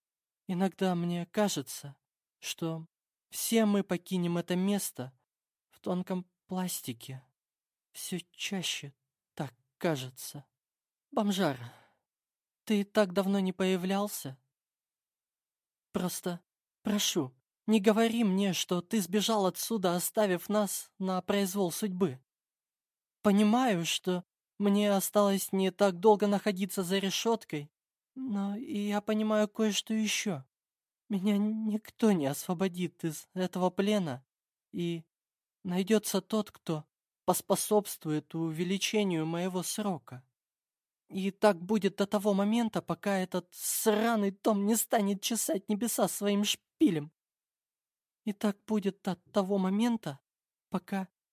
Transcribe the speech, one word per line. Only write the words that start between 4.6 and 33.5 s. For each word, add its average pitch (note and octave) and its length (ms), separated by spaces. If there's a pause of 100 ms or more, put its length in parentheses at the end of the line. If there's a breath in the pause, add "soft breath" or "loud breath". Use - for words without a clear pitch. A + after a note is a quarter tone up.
в - 100
тонком F#3 460 (220)
пластике. C3+ 760 (680)
Всё - 280 (120)
чаще - 640 (400)
так C#3 200 (240)
кажется. C#3 680 (680)
Бомжара, F3+ 600 (920 loud breath)
ты G3+ 220
так G3+ 260
давно G3 280
не F#3 120
появлялся. F#3 840 (1500)
Просто F3+ 480 (440)
прошу, G3+ 520 (320)
не G#3+ 120
говори A3+ 440
мне, F#3+ 300
что F3 280
ты A3 200
сбежал G3 440
отсюда, F#3 500
оставив F3+ 540
нас G#3 500
на F#3 220
произвол G3 500
судьбы. F3+ 480 (1000)
Понимаю, G#3 640
что F3+ 380 (340)
мне G3+ 340
осталось G3 600
не F#3+ 200
так F#3 280
долго G#3 280
находиться G3 560
за F3+ 140
решёткой, F#3+ 720 (440)
но G3+ 400
и A3 220 (120)
я G#3 100
понимаю G#3+ 480
кое-что G#3+ 460
ещё. G3+ 500 (640)
Меня G3+ 300
никто G#3+ 760
не E3 140
освободит F3 800
из D#3+ 300
этого F#3 360